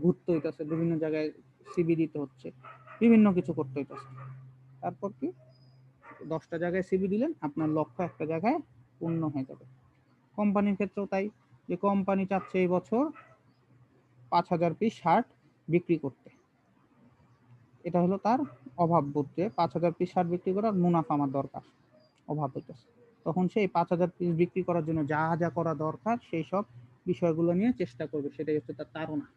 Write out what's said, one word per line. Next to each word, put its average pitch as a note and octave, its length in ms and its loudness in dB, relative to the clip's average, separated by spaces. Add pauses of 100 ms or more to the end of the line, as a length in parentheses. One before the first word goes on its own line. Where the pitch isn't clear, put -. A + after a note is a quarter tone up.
ঘুরতে F3 300 0
হইতেছে, D#3 280 -4 (100)
বিভিন্ন E3 220 0 (100)
জায়গায় D#3 240 -2 (460)
সিভি E3 280 0
দিতে D#3 220 -4
হচ্ছে, - 240 -14 (540)
বিভিন্ন A3+ 240 8 (120)
কিছু F3 220 -2
করতে C3+ 200 -6
হইতেছে। C#3 300 -10 (720)
তারপর F3 280 -6 (100)
কি? C#4 80 -4 (1040)
দশটা D#3+ 320 -6
জায়গায় F3+ 260 0
সিভি F#3+ 240 0
দিলেন, B3 180 0 (160)
আপনার D#3 300 -2
লক্ষ্য D3+ 220 -2 (100)
একটা - 220 -8
জায়গায় G3+ 260 0 (420)
পূর্ণ E3 220 -2 (120)
হয়ে C3+ 160 -4
যাবে। - 160 -20 (720)
কোম্পানির G#3 420 2
ক্ষেত্রেও G3+ 340 -4
তাই, G3 120 0 (440)
যে F3 60 -2 (100)
কোম্পানি G3 460 2
চাচ্ছে F#3+ 320 -2
এই F3 120 2
বছর G#3+ 280 0 (1300)
পাঁচ E3+ 220 2
হাজার E3+ 260 2
পিস A3+ 220 2
শার্ট F#3 260 4 (400)
বিক্রি E3+ 360 2
করতে, - 260 -10 (1600)
এটা F3 160 2
হলো F3+ 120 2 (100)
তার A#3 140 4 (440)
অভাব E3 200 4 (100)
বোধ, C#3+ 140 0 (100)
যে E3+ 80 0 (120)
পাঁচ E3+ 200 2
হাজার E3 200 2
পিস F3+ 160 -2
শার্ট F3+ 200 2
বিক্রি F3+ 240 -4
করার G#3+ 160 0 (100)
মুনাফা E3+ 340 2
আমার C#3+ 220 0
দরকার, C#3 240 -8 (720)
অভাব D3 220 -4
হইতেছে। - 320 -14 (380)
তখন D#3+ 260 0
সে - 140 -2
এই F#3 100 -2
পাঁচ E3+ 180 2
হাজার F3 240 2
পিস F3 140 0 (100)
বিক্রি F3 260 0
করার F3 200 0
জন্য D#3+ 120 0 (140)
যা D3+ 80 0 (200)
যা E3+ 160 0
করা E3 160 -2 (120)
দরকার D#3 300 -2 (140)
সেই D#3+ 220 -4
সব G3 120 -2 (460)
বিষয়গুলো E3+ 500 0
নিয়ে A#3 120 2 (100)
চেষ্টা - 300 -6
করবে, C#3+ 240 -6
সেটাই D3+ 220 -2
হচ্ছে D3+ 220 -6
তার D3+ 160 -10
তাড়না D#3 420 -6